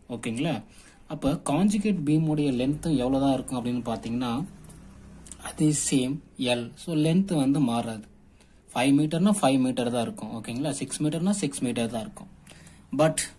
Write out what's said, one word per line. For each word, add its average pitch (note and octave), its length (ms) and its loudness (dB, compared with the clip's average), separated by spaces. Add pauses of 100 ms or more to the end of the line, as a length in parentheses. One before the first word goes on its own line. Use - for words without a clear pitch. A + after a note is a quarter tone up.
(180)
ஓகேங்களா? B2+ 360 -2 (600)
அப்போ C#3 180 0 (200)
conjugate G3 580 2
பீமுடைய D3+ 400 2 (120)
லென்த்தும் D3 400 0
எவ்வளோ C3+ 240 2
தான் C3+ 120 4
இருக்கும் B2+ 220 -6
அப்படின்னு A#2+ 300 -2
பார்த்தீங்கன்னா, A#2 440 -4 (1120)
அது D3+ 260 2 (140)
same C3+ 280 0 (380)
L. A#2+ 120 -2 (180)
So, D#3 240 0
length F3+ 360 2
வந்து C#3 160 2 (120)
மாறாது. A2+ 340 -4 (680)
ஃபைவ் C3 240 2
மீட்டர்னா E3 400 2
five C3+ 240 4
meter B2 320 0
தான் A#2 100 0
இருக்கும், A2 320 -8
ஓகேங்களா? A#2+ 420 -6
சிக்ஸ் - 260 -8
மீட்டர்னா E3 360 0
six C#3+ 240 -4
meter A#2 300 -2
தான் A2 100 -6
இருக்கும். - 260 -16 (680)
But D#3 160 4 (220)